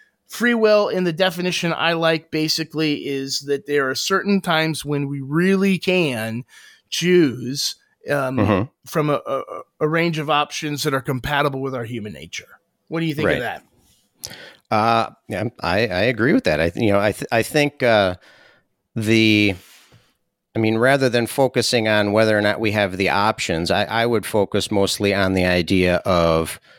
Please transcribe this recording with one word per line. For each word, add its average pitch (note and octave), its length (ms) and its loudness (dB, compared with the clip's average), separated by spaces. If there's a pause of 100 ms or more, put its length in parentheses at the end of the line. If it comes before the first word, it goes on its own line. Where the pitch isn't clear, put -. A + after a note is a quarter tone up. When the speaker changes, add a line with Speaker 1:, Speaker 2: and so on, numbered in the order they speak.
(280)
Speaker 1:
free A#3+ 260 -2
will G#3+ 360 4
in F#3 140 -2
the F3 100 0
definition F3 600 -2
I E3 200 0
like E3 380 0
basically D#3 760 -2
is C3+ 340 -6
that C#3+ 240 -4
there C#3+ 240 0
are C3 60 -4
certain G3 460 0
times D#3+ 440 -2
when C#3+ 220 -2
we C#3+ 140 -6
really F#3 580 2
can B2 640 -2 (440)
choose, C#3+ 840 0 (340)
um, C3+ 280 -2
Speaker 2:
Mm-hmm. G#2 320 2 (160)
Speaker 1:
from D3+ 240 -2
a, C#3+ 160 0
a, C3 160 -4 (400)
a D#3 60 0
range E3 320 0
of D3 100 -6
options D3 540 -2
that D3 100 -2
are C3+ 80 0
compatible C#3 600 -2
with C3+ 140 -6
our A#2 100 -6
human G#2+ 280 -8
nature. - 460 -16 (280)
What E3 140 -4
do E3 60 -2
you D#3 80 -2
think D3 120 -2
Speaker 2:
Right. D#2+ 100 2
Speaker 1:
of - 40 -4
that? G2 220 -8 (1080)
Speaker 2:
Uh, A2+ 400 2 (180)
yeah, A2+ 160 -4 (140)
I, G2 280 0
I F#2 140 -2
agree A#2+ 320 2
with B3+ 120 2
that. D2+ 140 2
I, E2 100 2
th-, A2 140 -4
you G#2+ 80 4
know, G2+ 80 4
I, G#2 120 0
th-, - 200 -6
I A#2 120 2
think, C#3+ 400 -2
uh, G#2 320 4 (800)
the, G#2+ 600 4 (1000)
I A2+ 40 -2
mean, A2 180 2
rather C3 320 2
than A2+ 180 0
focusing B2 600 0
on G#2+ 260 2
whether A2 240 4
or G#2 40 2
not G#2 180 2
we G#2+ 120 0
have G2 260 0
the F#2 120 2
options, F2 600 0
I, F#2+ 140 2
I A#2 220 -2
would A#2 200 0
focus G2+ 460 -2
mostly G2+ 420 0
on F#2+ 200 2
the F#2 120 2
idea F2+ 520 2
of E2+ 600 0 (200)